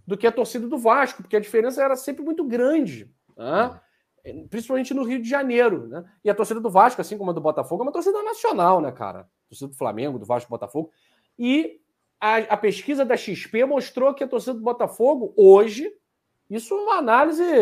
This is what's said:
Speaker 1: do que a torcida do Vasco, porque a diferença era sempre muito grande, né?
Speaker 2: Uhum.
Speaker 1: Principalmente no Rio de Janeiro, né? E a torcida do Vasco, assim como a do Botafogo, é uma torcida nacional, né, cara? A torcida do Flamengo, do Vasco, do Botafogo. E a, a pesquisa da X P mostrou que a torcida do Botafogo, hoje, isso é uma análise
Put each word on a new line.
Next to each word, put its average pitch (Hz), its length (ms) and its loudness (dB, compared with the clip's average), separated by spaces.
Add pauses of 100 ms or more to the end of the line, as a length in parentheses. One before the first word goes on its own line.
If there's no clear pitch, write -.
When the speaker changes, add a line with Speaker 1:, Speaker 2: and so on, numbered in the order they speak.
Speaker 1:
do 202 140 -6
que - 80 0
a 226 60 4
torcida 240 340 -4
do 277 100 -6
Vasco, 247 460 2
porque - 140 -4
a 208 40 4
diferença 240 400 -2
era 269 140 0
sempre 277 300 -10
muito 320 180 -6
grande, 240 640 -2 (280)
né? 165 340 -2
Speaker 2:
Uhum. - 100 -20 (680)
Speaker 1:
Principalmente 254 460 -6
no 269 100 -4
Rio 247 160 -4
de 226 80 -10
Janeiro, 240 580 0
né? 143 160 -14 (220)
E 208 60 2
a 196 40 2
torcida 220 240 -2
do 220 120 -4
Vasco, 214 280 6
assim 208 200 -8
como 190 120 -6
a 170 40 -4
do 160 80 -8
Botafogo, 156 400 -4
é 262 40 -4
uma 294 60 -6
torcida 392 300 -2
nacional, 262 580 2
né, 139 100 -6
cara? 95 300 -12
A - 300 -20
torcida 135 180 -14
do 139 80 -18
Flamengo, 123 420 -6
do 107 60 -12
Vasco, 120 240 -4
do - 40 -18
Botafogo. 117 380 -10 (480)
E 277 440 -2 (360)
a, 214 180 0
a 214 200 -2
pesquisa 262 480 -2
da 233 140 0
X - 280 -10
P 233 200 0
mostrou 269 480 -2
que 269 100 -6
a 254 40 -8
torcida 240 260 -4
do 226 80 -12
Botafogo, 240 720 -2
hoje, 214 580 8 (540)
isso 226 240 -8
é 403 60 -2
uma 415 160 0
análise 302 500 2 (180)